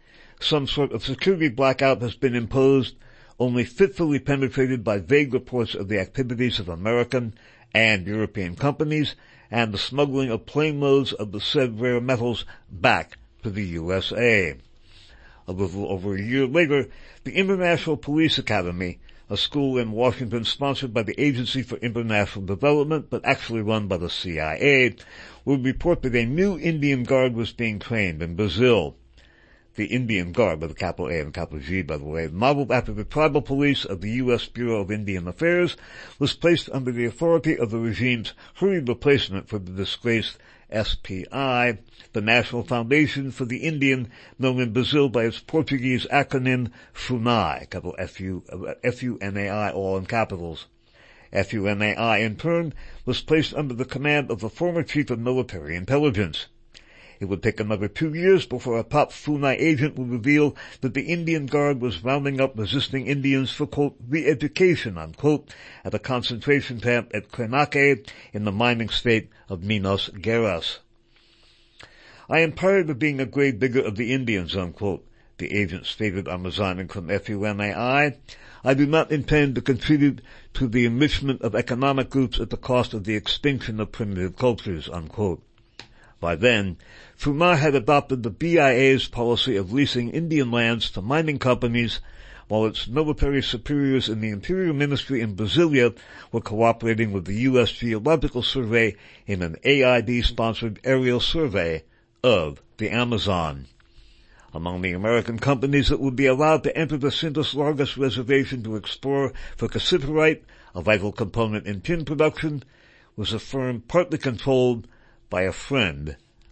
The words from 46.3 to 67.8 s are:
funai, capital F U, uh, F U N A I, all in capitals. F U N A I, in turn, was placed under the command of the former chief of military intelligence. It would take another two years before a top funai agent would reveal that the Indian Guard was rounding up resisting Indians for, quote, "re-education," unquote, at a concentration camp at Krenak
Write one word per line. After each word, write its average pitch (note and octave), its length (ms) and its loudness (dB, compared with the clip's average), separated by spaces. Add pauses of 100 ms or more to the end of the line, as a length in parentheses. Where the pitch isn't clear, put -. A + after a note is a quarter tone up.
funai, A2 800 0
capital D2 280 -8
F F2+ 220 -10
U, F#2+ 320 -6
uh, - 220 -8 (100)
F B2 180 -2
U B2 180 -6
N G2 160 -6
A G2+ 120 -4
I, G2+ 220 -2
all F#2+ 260 -2
in F#2 100 -4
capitals. F2+ 600 -4 (640)
F F#2+ 200 0
U G#2 140 -2
N G2+ 140 0
A G#2 140 2
I, A2 240 2
in A2 180 0
turn, E3+ 380 -2 (300)
was - 160 -2
placed - 340 2
under C3+ 200 -4
the A#2+ 100 -4
command C#3+ 460 -2
of G#2+ 100 -4
the A2 100 -6
former E3+ 320 -2
chief - 280 -2
of A#2+ 80 -2
military A#2 560 -4
intelligence. G2+ 720 0 (760)
It G2 80 -4
would F#2+ 140 -4
take - 180 0
another G#2 260 -2
two D#3 280 -4
years F3 320 4
before A#2+ 340 -2
a - 20 -6
top D3 300 0
funai C#3+ 460 0
agent D3 400 2
would B2 120 -6
reveal C3+ 460 2 (240)
that B2 140 -4
the C#3 80 -2
Indian E3 420 -2
Guard C#3+ 340 0
was A#2 240 -4
rounding C#3 380 -2
up C3+ 180 0
resisting B2+ 480 -2
Indians C3+ 460 2
for, D3 140 -4
quote, C#3+ 300 -2 (120)
"re-education," D3 880 2
unquote, E2 560 -2 (320)
at F#2+ 80 -4
a G#2+ 60 -2
concentration B2 800 -2
camp A#2+ 320 0
at G#2+ 180 -6
Krenak C#3 800 2 (220)